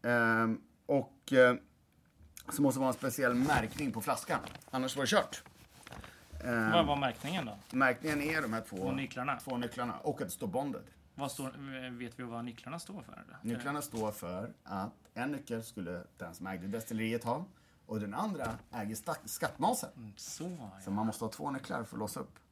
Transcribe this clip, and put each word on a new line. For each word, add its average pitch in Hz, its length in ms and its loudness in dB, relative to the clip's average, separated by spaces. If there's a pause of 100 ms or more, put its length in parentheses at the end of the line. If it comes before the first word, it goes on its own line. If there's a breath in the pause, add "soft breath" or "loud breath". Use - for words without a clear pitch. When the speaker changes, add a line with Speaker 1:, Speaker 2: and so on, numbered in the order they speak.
Speaker 1:
Ehm, 113 580 6 (260)
och, - 460 0
eh, 127 220 12 (960)
så 143 100 2
måste 131 160 6
det - 20 0
vara 131 80 4
en 123 100 4
speciell 123 360 2
märkning 131 580 4
på 110 80 -4
flaskan. - 400 0 (300)
Annars 131 260 0
var 139 80 2
det - 60 2
kört. - 320 4 (1000 loud breath)
Ehm, 113 280 2
Speaker 2:
Vad 165 140 8
var 143 100 2
märkningen 139 500 -2
då? 104 120 -10 (180)
Speaker 1:
märkningen 143 460 2
är 156 200 0
de 110 100 -2
här 113 80 0
två 104 160 -10
Speaker 2:
Två 95 160 0
nycklarna. 135 480 -2
Speaker 1:
två 127 160 -4
nycklarna. 120 420 -2
Och - 220 -2
att - 60 -2
det - 80 -6
står - 120 -4
bonded. 131 360 -2 (320)
Speaker 2:
Vad 139 180 -4
står, 135 580 -8
vet 120 280 -8
vi 131 40 -8
vad 117 220 -4
nycklarna 127 340 -8
står 196 240 -10
för, - 100 -16
eller? - 300 -16
Speaker 1:
Nycklarna 127 400 -2
står 107 300 -2
för 92 400 -6 (100)
att 95 300 -4 (220)
en - 180 -2
nyckel 117 300 -4
skulle 87 400 -6 (140)
den 85 180 -10
som 87 120 -10
ägde 92 220 -6
destilleriet 113 560 -2
ha. 135 200 0 (420 soft breath)
Och 110 140 -2
den 104 140 -4
andra 110 440 -2 (140)
äger 110 220 -4
sta-, - 220 -4 (120)
skattmasen. - 680 0
Speaker 2:
Mm, 110 200 -12
så, - 280 -10 (140)
ja. 107 120 -10 (140)
Speaker 1:
Så 98 60 -4
man 107 160 2
måste 110 180 0
ha 110 80 -2
två - 180 -4
nycklar - 340 -4
för - 120 -10
att - 40 -4
låsa 208 200 -4
upp. - 180 -10 (140)